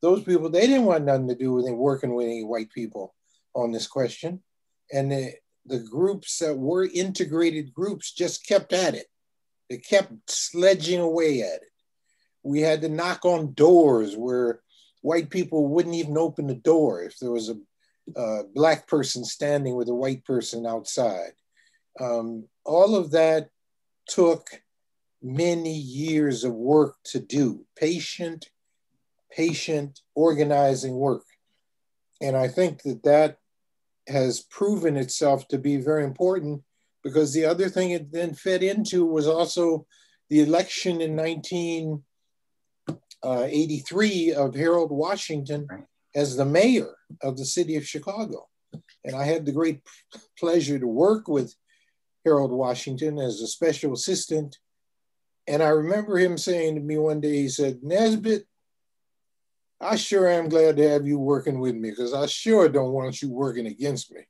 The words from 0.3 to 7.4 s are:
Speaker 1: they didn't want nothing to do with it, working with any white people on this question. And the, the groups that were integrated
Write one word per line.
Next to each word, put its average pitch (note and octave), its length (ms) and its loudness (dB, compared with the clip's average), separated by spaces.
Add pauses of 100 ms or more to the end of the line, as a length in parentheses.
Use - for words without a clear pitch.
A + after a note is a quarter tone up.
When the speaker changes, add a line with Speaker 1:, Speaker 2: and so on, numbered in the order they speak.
Speaker 1:
they F3+ 160 4
didn't C4 200 4
want E3 180 2
nothing C3+ 240 2
to B2 80 -2
do B2+ 160 -2
with B2 140 0
it, B2+ 60 -4
working C3+ 420 0
with A#2+ 120 -2
any A#2 160 -6
white A2 280 -8
people G#2+ 440 -12 (400)
on A#2+ 180 -2
this A2+ 140 -6
question. D#3+ 560 -6 (500)
And C#3 180 -2
the, C3+ 220 -4 (340)
the B2+ 140 -6
groups D#3 580 -4
that D3+ 180 -2
were D#3 280 -2
integrated E3 920 -4